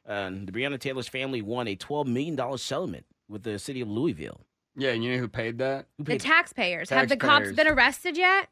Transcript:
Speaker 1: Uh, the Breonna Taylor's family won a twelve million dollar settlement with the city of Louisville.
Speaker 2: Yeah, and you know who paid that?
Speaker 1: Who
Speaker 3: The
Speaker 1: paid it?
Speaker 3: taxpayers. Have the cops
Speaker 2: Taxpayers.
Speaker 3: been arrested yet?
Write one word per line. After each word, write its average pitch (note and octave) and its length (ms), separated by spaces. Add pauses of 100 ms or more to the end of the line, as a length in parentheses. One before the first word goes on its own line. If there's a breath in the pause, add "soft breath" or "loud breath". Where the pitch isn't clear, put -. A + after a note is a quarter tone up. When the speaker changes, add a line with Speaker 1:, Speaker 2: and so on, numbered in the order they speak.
Speaker 1:
Uh, G2+ 220
the F#2+ 220
Breonna C3 280
Taylor's C3 280
family C3 340
won A#2 260
a G2 80
twelve C#3+ 320
million C#3 280
dollar B2+ 240
settlement C#3 460 (220)
with G#2 140
the G#2+ 160
city B2+ 240
of A2+ 80
Louisville. F#2 520 (340)
Speaker 2:
Yeah, C3 160
and A#2 120
you B2 100
know B2+ 60
who A#2+ 80
paid A#2 320
that? C3+ 280 (100)
Speaker 1:
Who D3 60
Speaker 3:
The D#3 80
Speaker 1:
paid D3 40
it? - 60
Speaker 3:
taxpayers. A#3+ 680
Have C4 180
the C#4 80
cops D4 300
Speaker 2:
Taxpayers. D4 80
Speaker 3:
been D#4 120
arrested C#4+ 500
yet? F#4 340